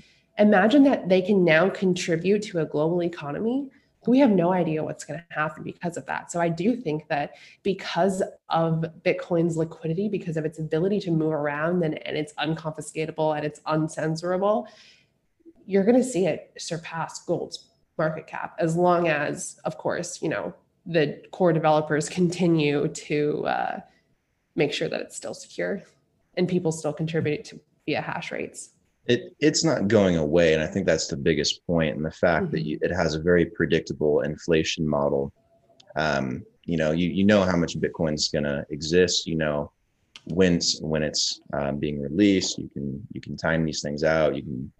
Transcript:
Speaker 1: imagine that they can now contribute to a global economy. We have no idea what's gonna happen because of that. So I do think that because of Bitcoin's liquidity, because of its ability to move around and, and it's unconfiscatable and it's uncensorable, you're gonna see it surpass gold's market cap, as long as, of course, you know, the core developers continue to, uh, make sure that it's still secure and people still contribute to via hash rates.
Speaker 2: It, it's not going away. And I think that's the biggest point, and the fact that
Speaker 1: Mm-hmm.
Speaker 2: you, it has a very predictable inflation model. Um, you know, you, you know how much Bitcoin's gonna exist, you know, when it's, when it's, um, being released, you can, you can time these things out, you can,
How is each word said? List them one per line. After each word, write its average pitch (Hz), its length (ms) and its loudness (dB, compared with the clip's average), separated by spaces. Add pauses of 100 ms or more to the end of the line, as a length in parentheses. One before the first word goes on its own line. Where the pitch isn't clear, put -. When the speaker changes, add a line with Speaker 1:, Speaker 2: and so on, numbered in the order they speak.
(380)
Speaker 1:
imagine 208 460 6
that 262 240 4
they 185 140 4
can 185 240 4
now 165 240 6
contribute 185 760 0
to 180 160 -6
a 156 60 0
global 156 360 0
economy. 170 680 -4 (380)
We 247 120 6
have 277 100 8
no 180 240 4
idea 160 300 0
what's - 200 -10
gonna 156 260 -12
happen 156 340 -4
because - 340 -8
of - 80 -10
that. - 260 -8
So 175 80 -4
I 170 80 2
do 175 280 0
think - 320 -4
that 147 240 -4 (320)
because 185 580 0 (280)
of 160 360 0 (180)
Bitcoin's 165 540 0
liquidity, 165 520 -4
because 175 280 -6
of 156 80 -2
its 160 140 -8
ability 160 400 0
to 185 100 -4
move 156 240 2
around 151 500 0
and, 160 220 -2
and 135 100 -6
it's 147 180 -4
unconfiscatable 156 1040 -4
and 147 80 -4
it's 151 180 -6
uncensorable, 165 1080 -2 (1000)
you're 196 180 2
gonna 240 200 6
see 180 240 0
it - 280 -6
surpass - 720 -10
gold's 143 400 -6 (320)
market 160 300 -4
cap, - 320 -10
as 165 160 0
long 175 320 4
as, 151 580 -2
of 170 140 -6
course, 147 420 -4
you 175 80 -2
know, 110 240 -4 (320)
the 156 460 0
core 180 200 4
developers 156 560 2
continue 160 840 2
to, 147 580 -2
uh, 62 320 -2 (760)
make 147 160 2
sure - 160 -4
that - 140 -6
it's - 140 -14
still - 180 -10
secure 180 480 -8 (560)
and 180 100 2
people 175 240 0
still 156 220 -4
contribute 156 520 -2
to - 140 -18 (280)
via 135 140 -2
hash 160 300 -8
rates. - 380 -10 (380)
Speaker 2:
It, - 320 0
it's 151 240 4
not 131 240 2
going 98 300 6
away. 80 380 4
And 78 80 2
I - 20 0
think 87 220 -2
that's 80 180 2
the - 100 -6
biggest 71 520 0
point, 82 280 0
and 76 80 -6
the 78 60 -4
fact 85 400 2
that 80 80 -2
Speaker 1:
Mm-hmm. 80 120 -4
Speaker 2:
you, 78 120 -6
it 80 80 0
has 85 240 0
a 78 60 -4
very 87 260 4
predictable 76 760 0
inflation 78 640 0
model. 71 440 0 (640)
Um, 69 480 -2 (200)
you 85 120 -4
know, 78 160 0
you, 85 180 0
you 87 140 0
know 101 200 6
how 92 120 2
much 82 240 -2
Bitcoin's 78 500 -2
gonna 71 420 -4
exist, 80 560 2
you 82 80 -4
know, 76 360 -2 (520)
when 90 320 2
it's, - 260 -2
when 78 220 -2
it's, - 360 -4 (140)
um, 71 240 -4
being 73 240 -4
released, 92 560 2
you 80 100 -10
can, 69 320 -8 (140)
you - 80 -10
can 73 160 -12
time 80 260 0
these 76 200 -4
things 73 200 -4
out, 78 320 2
you 69 60 -6
can, 69 380 -10